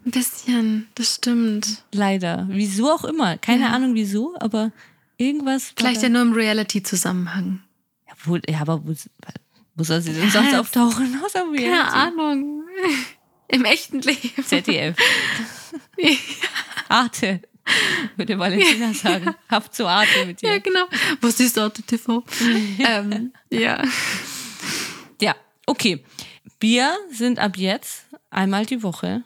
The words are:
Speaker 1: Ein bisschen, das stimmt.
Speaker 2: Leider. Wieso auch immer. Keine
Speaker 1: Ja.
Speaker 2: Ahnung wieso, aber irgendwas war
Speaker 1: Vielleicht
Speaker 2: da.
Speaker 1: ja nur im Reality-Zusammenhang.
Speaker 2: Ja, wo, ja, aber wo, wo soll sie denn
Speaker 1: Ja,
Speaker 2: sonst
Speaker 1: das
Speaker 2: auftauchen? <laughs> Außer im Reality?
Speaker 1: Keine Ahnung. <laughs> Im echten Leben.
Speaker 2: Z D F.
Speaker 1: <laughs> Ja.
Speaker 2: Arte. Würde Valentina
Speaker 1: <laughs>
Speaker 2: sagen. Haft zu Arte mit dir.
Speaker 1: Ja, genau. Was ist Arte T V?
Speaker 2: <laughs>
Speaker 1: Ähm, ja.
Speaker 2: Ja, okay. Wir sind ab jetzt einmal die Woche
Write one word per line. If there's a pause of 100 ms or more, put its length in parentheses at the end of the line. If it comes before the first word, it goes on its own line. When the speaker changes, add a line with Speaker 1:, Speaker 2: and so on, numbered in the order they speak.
Speaker 1:
Ein
bisschen,
das
stimmt. (100)
Speaker 2:
Leider.
Wieso
auch
immer.
Keine
Speaker 1:
Ja.
Speaker 2:
Ahnung
wieso,
aber (460)
irgendwas
war
Speaker 1:
Vielleicht
Speaker 2:
da.
Speaker 1:
ja
nur
im
Reality-Zusammenhang. (460)
Speaker 2:
Ja, (100)
wo,
ja,
aber
wo, (800)
wo
soll
sie
denn
Speaker 1:
Ja,
Speaker 2:
sonst
Speaker 1:
das
Speaker 2:
auftauchen?
<laughs>
Außer
im
Reality? (120)
Speaker 1:
Keine
Ahnung. (460)
<laughs>
Im
echten
Leben.
Speaker 2:
Z
D
F. (500)
Speaker 1:
<laughs>
Ja. (800)
Speaker 2:
Arte. (760)
Würde
Valentina
Speaker 1:
<laughs>
Speaker 2:
sagen. (160)
Haft
zu
Arte
mit
dir.
Speaker 1:
Ja,
genau. (360)
Was
ist
Arte
T
V? (280)
Speaker 2:
<laughs>
Speaker 1:
Ähm, (180)
ja. (1400)
Speaker 2:
Ja, (320)
okay. (560)
Wir (220)
sind
ab
jetzt (240)
einmal
die
Woche